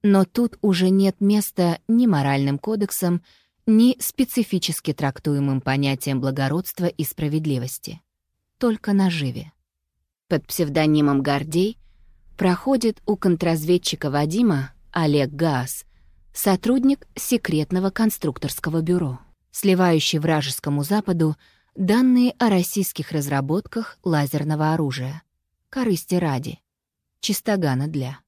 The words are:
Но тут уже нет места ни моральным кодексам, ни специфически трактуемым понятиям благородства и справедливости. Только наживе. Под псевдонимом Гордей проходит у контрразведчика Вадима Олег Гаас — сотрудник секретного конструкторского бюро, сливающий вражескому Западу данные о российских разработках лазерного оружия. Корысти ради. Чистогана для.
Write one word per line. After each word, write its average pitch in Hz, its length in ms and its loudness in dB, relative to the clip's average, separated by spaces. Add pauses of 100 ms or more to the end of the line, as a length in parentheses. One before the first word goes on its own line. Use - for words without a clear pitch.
Но 196 240 6
тут - 360 -2
уже 185 280 2
нет 190 320 2
места 196 640 0
ни 233 200 4
моральным 139 500 2
кодексам, 190 640 -2 (420)
ни 233 340 4
специфически - 920 -4
трактуемым 139 680 -2
понятиям 135 600 -2
благородства 139 640 -4
и 170 180 -4
справедливости. 147 1000 -6 (560)
Только 220 360 0
наживе. 160 580 0 (760)
Под 156 200 -2
псевдонимом 151 760 2
Гордей 156 560 -2 (600)
проходит 226 680 0
у 214 100 0
контрразведчика 165 960 0
Вадима 151 640 0 (180)
Олег 147 400 0
Гаас — 143 540 -2 (480)
сотрудник 247 840 0
секретного 185 720 -2
конструкторского - 920 -2
бюро, 160 380 -2 (320)
сливающий 180 680 2
вражескому 147 640 -2
Западу 170 520 0 (400)
данные 247 640 4
о 233 100 4
российских 180 600 0
разработках 147 920 -4
лазерного 151 680 0
оружия. 139 500 -4 (460)
Корысти 214 460 -2
ради. 147 440 -2 (600)
Чистогана 165 680 -2
для. 139 400 -8